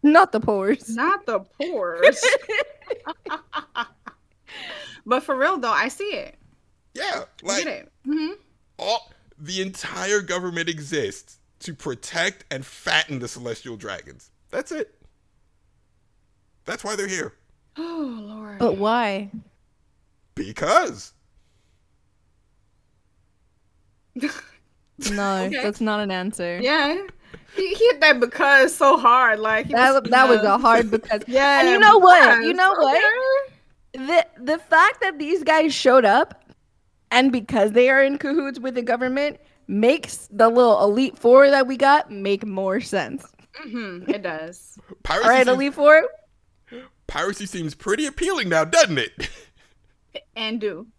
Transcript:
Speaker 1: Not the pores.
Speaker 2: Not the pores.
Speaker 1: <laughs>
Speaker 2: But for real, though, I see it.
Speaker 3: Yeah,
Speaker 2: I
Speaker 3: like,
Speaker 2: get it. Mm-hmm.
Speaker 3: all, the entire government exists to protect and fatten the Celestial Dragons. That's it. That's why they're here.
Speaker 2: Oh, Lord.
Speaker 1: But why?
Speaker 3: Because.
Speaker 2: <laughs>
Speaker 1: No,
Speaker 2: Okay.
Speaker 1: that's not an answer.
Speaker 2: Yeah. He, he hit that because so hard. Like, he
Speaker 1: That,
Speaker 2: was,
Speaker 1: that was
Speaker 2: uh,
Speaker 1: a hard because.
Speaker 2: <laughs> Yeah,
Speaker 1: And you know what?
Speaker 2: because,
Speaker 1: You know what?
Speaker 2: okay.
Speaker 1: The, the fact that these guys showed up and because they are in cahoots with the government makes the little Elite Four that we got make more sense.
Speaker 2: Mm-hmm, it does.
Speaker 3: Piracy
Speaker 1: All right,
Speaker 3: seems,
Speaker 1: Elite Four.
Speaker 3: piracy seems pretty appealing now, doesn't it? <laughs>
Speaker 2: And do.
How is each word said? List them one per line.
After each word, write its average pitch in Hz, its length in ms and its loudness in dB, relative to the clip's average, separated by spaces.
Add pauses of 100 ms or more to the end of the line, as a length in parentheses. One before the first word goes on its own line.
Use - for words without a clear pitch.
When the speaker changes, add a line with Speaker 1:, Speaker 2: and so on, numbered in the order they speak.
Speaker 1:
Not 320 300 4
the 220 80 -4
pores. 214 560 -4
Speaker 2:
Not 370 320 -4
the 214 140 -6
pores. 220 880 -2
Speaker 1:
<laughs> 440 1040 -8 (1700)
Speaker 2:
But 247 140 -2
for 269 160 -6
real, 320 200 0
though, 247 120 -6
I 220 200 -2
see 381 140 -12 (120)
it. - 200 -14 (600)
Speaker 3:
Yeah, 294 80 -10 (400)
Speaker 2:
I - 20 -12
Speaker 3:
like, 196 200 -4
Speaker 2:
get - 20 -8 (140)
it. - 100 -20 (160)
Mm-hmm. 311 260 -6 (460)
Speaker 3:
all, - 320 -6 (260)
the 175 240 -12
entire 190 600 -6
government 175 460 -6
exists 147 720 -8 (220)
to 165 160 -14
protect 165 760 -8
and 135 160 -12
fatten 151 540 -6
the 120 80 -12
Celestial 120 500 -14
Dragons. 92 540 -16 (180)
That's - 220 -10
it. 311 240 -12 (1700)
That's - 200 -12
why 214 120 -6
they're 196 120 -6
here. 180 260 -8 (440)
Speaker 2:
Oh, 311 460 -10
Lord. 214 340 -18
Speaker 1:
But 202 200 -2
why? 202 520 -4 (1040)
Speaker 3:
Because. 147 800 -4 (3000)
Speaker 2:
<laughs> 262 160 -8 (800)
Speaker 1:
No, 202 360 -4
Speaker 2:
Okay. 254 140 -6
Speaker 1:
that's 208 200 -6
not 214 180 -2
an 208 100 -6
answer. 185 520 -6
Speaker 2:
Yeah. 294 340 -2 (580)
He, 381 140 -4
he 381 80 -6
hit 440 240 2
that 285 220 4
because 277 520 4
so 285 240 4
hard. 240 440 4
Like, 220 260 -2
he 285 60 -8
Speaker 1:
That, 262 300 4
Speaker 2:
was, - 60 -8
Speaker 1:
that 254 200 4
was 226 100 6
Speaker 2:
uh, 208 140 2
Speaker 1:
a 202 40 2
hard 226 320 4
because. 220 340 -4
Speaker 2:
<laughs> - 40 -18
Yeah, 277 320 2
Speaker 1:
And 262 100 4
you - 80 2
know - 200 8
what? 359 240 10
Speaker 2:
because, 233 240 6
Speaker 1:
You 330 80 0
know 370 180 2
what? 302 260 2
Speaker 2:
okay. 508 1080 -4
Speaker 1:
The, 330 200 2 (160)
the 294 160 -2
fact 330 440 2
that 370 180 -6
these 311 240 -4
guys 311 300 2
showed 254 320 4
up 240 400 0 (640)
and 254 200 4
because 220 420 -2
they 247 160 4
are 269 120 4
in 277 160 0
cahoots 277 420 -6
with 247 160 -8
the 247 60 -4
government 254 560 -4 (300)
makes 226 640 -2
the 214 160 4
little 233 340 4
Elite 220 380 0
Four 269 300 8
that 269 180 2
we 269 80 -6
got 277 340 2
make 196 360 -6
more 190 340 -6
sense. 196 460 -8 (400)
Speaker 2:
Mm-hmm, 196 440 -12
it 202 120 -2
does. 165 560 -14 (260)
Speaker 3:
Piracy 190 220 -2
Speaker 1:
All 220 40 6
right, 254 160 6
Speaker 3:
seems, 254 100 2
Speaker 1:
Elite 277 180 -4
Four. 311 340 6 (1000)
Speaker 3:
piracy 190 380 -6
seems 165 300 -10
pretty 247 300 -4
appealing 294 420 -6
now, 160 160 0
doesn't 175 340 2
it? - 360 -8
<laughs> - 60 -20 (1000)
Speaker 2:
And 220 240 -6
do. 202 260 -8 (120)